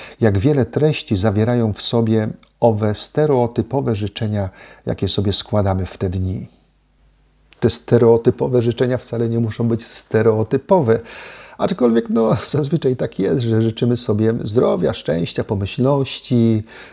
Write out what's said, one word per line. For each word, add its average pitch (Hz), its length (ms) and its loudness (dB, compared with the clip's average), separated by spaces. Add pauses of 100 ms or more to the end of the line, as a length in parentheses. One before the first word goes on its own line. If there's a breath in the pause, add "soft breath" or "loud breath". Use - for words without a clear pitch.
(220 loud breath)
jak 104 160 4
wiele 131 280 2
treści 147 500 0
zawierają 110 580 0
w - 80 -8
sobie 110 480 0 (300)
owe 107 360 2
stereotypowe 127 1000 0
życzenia, 104 540 -4 (360 loud breath)
jakie 113 220 -4
sobie 98 260 0
składamy 95 520 0
w - 120 -12
te 98 120 -2
dni. 92 380 -4 (1160)
Te 120 60 6
stereotypowe 120 920 2
życzenia 123 360 0
wcale 117 320 -4
nie 113 100 0
muszą 117 280 -2
być 113 180 -2
stereotypowe. 113 1120 2 (580 loud breath)
Aczkolwiek, 226 520 0
no, 214 280 2 (120)
zazwyczaj 139 460 0
tak - 240 -6
jest, 175 220 0
że 113 200 2
życzymy 117 360 0
sobie 110 360 0 (100)
zdrowia, 123 500 -2
szczęścia, - 500 -4
pomyślności. 117 1200 0 (300 loud breath)